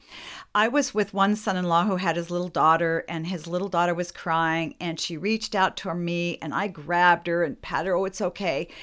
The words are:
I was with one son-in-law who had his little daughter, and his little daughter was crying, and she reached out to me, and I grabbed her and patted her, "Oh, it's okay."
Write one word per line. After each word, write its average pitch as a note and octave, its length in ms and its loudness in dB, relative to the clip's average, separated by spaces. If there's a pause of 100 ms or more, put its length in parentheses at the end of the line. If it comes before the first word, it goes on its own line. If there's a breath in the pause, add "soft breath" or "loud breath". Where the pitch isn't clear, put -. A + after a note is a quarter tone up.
(560 loud breath)
I G#3+ 100 4
was C4+ 260 2
with G3+ 220 0
one G3 220 2
son-in-law F3+ 480 2
who G3+ 120 2
had F3+ 200 0
his E3+ 120 -4
little F3 200 -2
daughter, D#3+ 600 2
and E3 200 -6
his E3 180 -6
little F3+ 220 -4
daughter F3 260 2
was F3 160 -4
crying, E3 680 -2
and E3 180 -4
she - 180 -6
reached A3 380 -2
out F#3 240 2
to F3 160 -6
me, F3 480 -2
and D3+ 100 -6
I F3 140 -2
grabbed F3 600 2
her E3+ 160 2
and C#3+ 180 -6
patted E3 240 -4
her, F#3 80 0
"Oh, F#3+ 120 2
it's G3 140 -6
okay." F3 460 -2 (160 loud breath)